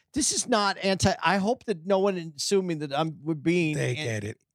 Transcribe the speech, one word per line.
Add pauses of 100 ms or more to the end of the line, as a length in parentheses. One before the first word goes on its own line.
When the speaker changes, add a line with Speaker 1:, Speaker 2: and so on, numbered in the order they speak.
(120)
Speaker 1:
this
is
not
anti-,
I
hope
that
no
one
assuming
that
I'm,
we're
being
Speaker 2:
They
Speaker 1:
an-,
Speaker 2:
get
it. (160)